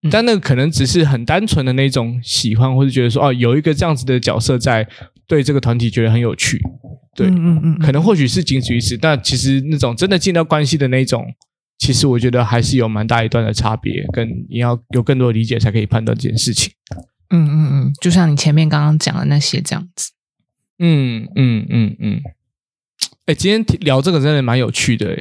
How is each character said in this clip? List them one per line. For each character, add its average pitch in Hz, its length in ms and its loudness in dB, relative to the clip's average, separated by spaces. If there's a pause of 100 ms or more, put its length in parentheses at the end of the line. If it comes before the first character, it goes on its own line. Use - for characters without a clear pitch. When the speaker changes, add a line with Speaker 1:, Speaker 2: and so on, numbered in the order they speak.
Speaker 1:
嗯。 160 80 0
Speaker 2:
但 220 140 2
那 240 80 2
个 196 60 0
可 139 140 0
能 131 160 2
只 143 160 0
是 165 180 2
很 131 220 0
单 175 200 0
纯 151 200 0
的 127 80 0
那 135 160 2
种 123 340 -2
喜 - 320 -2
欢， 131 180 2
或 135 120 4
是 131 60 0
觉 127 120 2
得 120 60 2
说， 120 160 2
哦， 135 80 2
有 123 240 2
一 156 40 0
个 156 120 0
这 151 100 -2
样 160 120 0
子 127 100 -6
的 127 140 0
角 110 200 -2
色 127 200 0
在， 113 280 0 (400)
对 151 140 2
这 139 100 0
个 139 80 2
团 120 180 0
体 117 120 0
觉 113 140 0
得 113 80 2
很 113 80 4
有 117 160 -2
趣。 - 260 -4 (540)
对。 190 120 0
Speaker 1:
嗯， 185 80 4
嗯， 170 280 2
嗯， 156 160 0
嗯。 - 0 -
Speaker 2:
可 156 120 2
能 143 100 2
或 202 140 4
许 143 120 2
是 170 160 -2
仅 131 180 0
此 123 120 -4
于 120 60 0
此， 113 160 -4
但 139 280 0
其 - 120 -2
实 135 240 0 (100)
那 151 80 -2
种 123 180 -2
真 185 120 -2
的 190 120 2
进 185 140 -2
到 165 100 2
关 156 200 0
系 147 140 -2
的 135 120 0
那 131 140 2
种， 127 220 -2 (540)
其 135 120 0
实 131 140 2
我 123 140 2
觉 123 100 2
得 120 160 2
还 120 160 0
是 - 160 0
有 117 100 2
蛮 107 200 -4
大 117 160 2
一 110 40 -2
段 117 160 0
的 110 80 -2
差 110 240 -2
别， - 380 -6
跟 117 160 -2 (200)
你 113 100 -6
要 120 200 0 (140)
有 127 80 2
更 131 160 0
多 127 100 2
的 117 60 0
理 110 100 0
解 113 160 -2
才 107 120 2
可 110 80 0
以 107 60 -2
判 110 200 -2
断 113 100 0
这 117 140 -4
件 113 80 -2
事 117 160 -2
情。 - 180 -4 (580)
Speaker 1:
嗯， 165 160 4
嗯， 147 280 2
嗯， 139 260 0
就 175 100 0
像 170 220 4
你 143 60 2
前 147 180 2
面 156 140 4
刚 147 140 0
刚 151 140 4
讲 - 200 -2
的 - 80 -2
那 143 120 2
些 - 220 -2
这 - 160 -6
样 - 100 -8 (100)
子。 - 160 -10 (680)
Speaker 2:
嗯， 135 560 0
嗯， 120 340 2
嗯， 113 300 0
嗯。 107 220 -4 (1040)
哎， 160 80 0
今 190 180 0
天 220 300 0
聊 139 200 2
这 175 120 0
个 151 80 2
真 151 120 0
的 143 80 0
蛮 123 160 0
有 117 140 -2
趣 - 240 -2
的 107 160 -4
哎。 - 100 -6